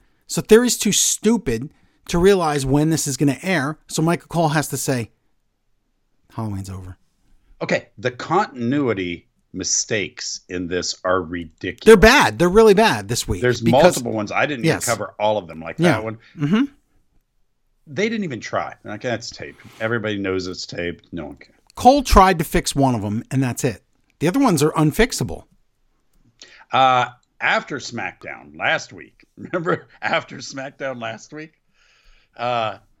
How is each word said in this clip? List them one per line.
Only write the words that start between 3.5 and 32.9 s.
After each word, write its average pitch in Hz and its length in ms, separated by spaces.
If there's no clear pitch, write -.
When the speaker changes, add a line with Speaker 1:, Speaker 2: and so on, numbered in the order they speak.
Speaker 1:
So - 160
Michael 165 240
Cole 160 220
has 147 180
to 139 100
say, 123 320
"Halloween's 101 360
over." 92 300
Speaker 2:
Okay, - 240
the 120 140
continuity 123 1160
mistakes - 920
in 90 200
this 85 360
are 92 200
ridiculous. 87 600
Speaker 1:
They're 220 140
bad. 185 400
They're 165 100
really 208 280
bad 160 320
this 120 200
week. 101 140
Speaker 2:
There's 123 180
Speaker 1:
because 117 240
Speaker 2:
multiple 123 280
ones. 107 200
I 101 140
didn't 139 200
Speaker 1:
Yes. 120 220
Speaker 2:
even 120 80
cover 98 220
all 107 220
of 90 80
them, 80 140
like 82 180
Speaker 1:
Yeah. 160 140
Speaker 2:
that 110 100
one. 110 160
Speaker 1:
Mm-hmm. 165 260
Speaker 2:
They 156 220
didn't 220 140
even 135 160
try. 82 440
Like, 104 180
that's 117 300
taped. - 300
Everybody 110 380
knows 95 300
it's 90 200
taped. - 440
No 82 160
one 71 100
cares. - 180
Speaker 1:
Cole 269 280
tried 190 360
to 165 60
fix - 300
one 135 200
of 107 60
them, 104 300
and 131 100
that's 123 220
it. 117 200
The 147 80
other 185 120
ones 202 220
are 151 120
unfixable. 151 720
Speaker 2:
Uh, 127 360
after 170 360
SmackDown 80 800
last 131 360
week. 76 360
<laughs> - 80
Remember 175 500
after 143 340
SmackDown 131 640
last 113 320
week? 156 200
Uh, 117 440